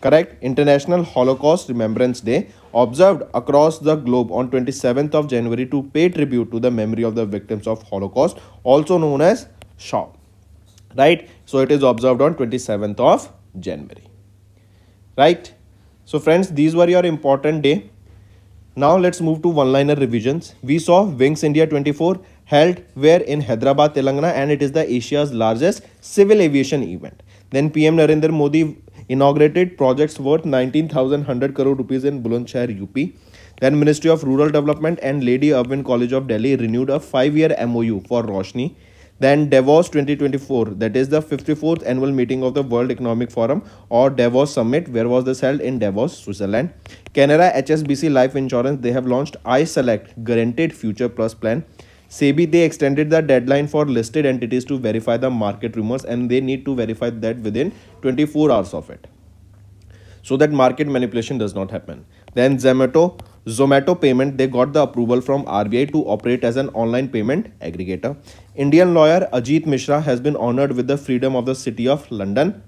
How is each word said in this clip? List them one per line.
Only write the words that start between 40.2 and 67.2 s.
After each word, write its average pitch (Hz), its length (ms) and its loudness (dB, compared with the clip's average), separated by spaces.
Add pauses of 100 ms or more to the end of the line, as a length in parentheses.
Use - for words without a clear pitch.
that 107 120 -2
is 135 140 0
the 151 120 0
fifty-fourth 151 640 -4
annual 131 260 -2
meeting 131 300 -2
of 127 140 -2
the 143 80 -2
World 123 260 -2
Economic 120 400 -4
Forum 123 320 -2 (280)
or 123 200 4
Davos 127 420 2
Summit. 135 380 -2
Where 117 180 -2
was 127 180 2
this 131 160 -4
held? 139 200 -2
In 127 160 -4
Davos, 107 400 -2
Switzerland. 101 560 -4 (400)
Canara 147 400 4
H 135 160 -2
S 156 140 0
B 143 100 -2
C 156 160 -2
Life 131 260 2
Insurance, 135 460 -2
they 120 100 -2
have 127 140 -2
launched 127 380 -4
iSelect 127 800 -2
Guaranteed 120 500 -2
Future 113 340 -6
Plus 113 280 -6
plan. 117 280 -4 (460)
sebi, 147 420 0
they 170 120 4
extended 151 480 0
the 160 100 2
deadline 139 460 2
for 151 180 0
listed 135 400 -2
entities 127 400 -2
to 143 120 -6
verify 117 400 -2
the 131 120 -2
market 113 460 -4
rumors, 117 280 -4
and 120 280 -4
they 127 100 2
need 131 240 -4
to 139 80 -4
verify 117 380 -4
that 113 300 -6
within 113 300 -4 (300)
twenty-four 147 500 0
hours 101 220 0
of 78 160 -10
it, - 160 -20 (1160)
so 135 120 -4
that 151 160 4
market 135 360 2
manipulation 123 500 -4
does 104 160 -4
not 95 160 -6
happen. 87 340 -14 (300)
Then 131 240 4
Zomato, 131 640 2 (260)
Zomato 139 540 2
payment, 135 380 0
they 131 100 2
got 127 260 0
the 151 100 2
approval 120 380 0
from 139 260 -2
R 101 180 -2
B 113 160 0
I 143 40 0
to 147 180 -2
operate 120 400 -2
as 120 140 0
an 135 120 -4
online 117 400 -2
payment 123 500 -4